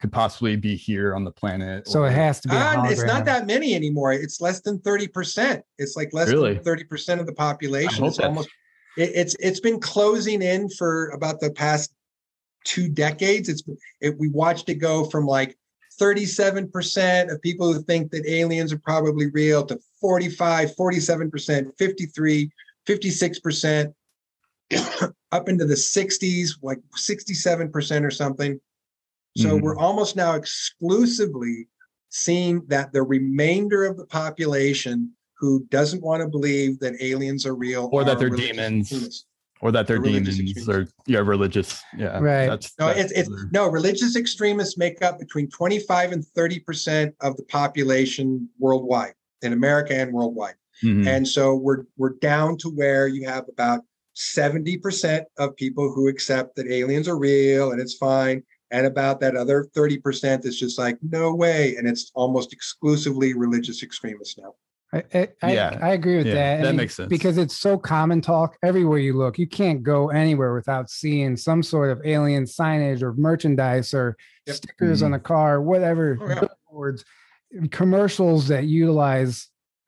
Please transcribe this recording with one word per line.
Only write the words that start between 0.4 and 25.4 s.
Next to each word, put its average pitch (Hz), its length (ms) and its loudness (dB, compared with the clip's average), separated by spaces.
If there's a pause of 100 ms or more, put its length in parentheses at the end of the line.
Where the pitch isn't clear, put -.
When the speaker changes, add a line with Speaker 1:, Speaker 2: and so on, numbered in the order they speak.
Speaker 1:
be 104 180 -2
here 98 400 -2
on 98 80 -4
the 87 80 -8
planet 95 560 -6
Speaker 2:
So 151 160 2
it 135 60 2
Speaker 1:
or - 20 2
Speaker 2:
has 147 300 2
to 131 80 -6
be 127 60 2
a 226 40 4
Speaker 3:
Ah, 285 300 2
it's 208 140 0
not 240 200 2
Speaker 2:
hologram. - 20 -2
Speaker 3:
that 254 220 0
many 247 260 0
anymore. 147 380 0
It's 147 300 -4
less 185 200 -2
than 208 180 -4
thirty 202 280 -2
percent. 175 560 -4 (140)
It's, 139 180 -6
like, 151 180 -6
less 160 160 2
Speaker 1:
Really? 123 260 4
Speaker 3:
than 101 80 -6
thirty 165 200 -2
percent 175 380 -4
of 170 40 -4
the 160 80 -8
Speaker 1:
I - 20 -12
Speaker 3:
population. 143 680 -2
Speaker 1:
hope 151 60 2
Speaker 3:
It's - 80 -4
Speaker 1:
that's 131 100 0
Speaker 3:
almost, 151 220 -4 (480)
it, 170 180 0
it's, 175 240 0
it's 185 220 -2
been 226 180 2
closing 208 600 0
in 190 300 0
for 160 380 -2
about 151 300 -6
the 147 120 -2
past 151 420 -2 (720)
two 180 240 -2
decades. 156 580 0
It's, 151 160 -6 (380)
it, 147 180 -2
we 151 80 0
watched 160 400 0
it 165 80 -2
go 156 300 0
from, 151 200 0
like, 135 300 0 (420)
thirty-seven 196 720 2
percent 180 600 2
of 151 100 -8
people 170 300 0
who 156 120 0
think 165 280 0
that 151 160 -6
aliens 165 460 0
are 151 60 -6
probably 151 500 0
real 151 380 4
to 120 120 -6 (220)
forty-five, 180 720 0
forty-seven 165 560 0
percent, 139 460 -2
fifty-three, 156 720 0 (360)
fifty-six 196 540 0
percent, 151 540 0 (760)
<coughs> - 40 -2 (580)
up 175 180 -2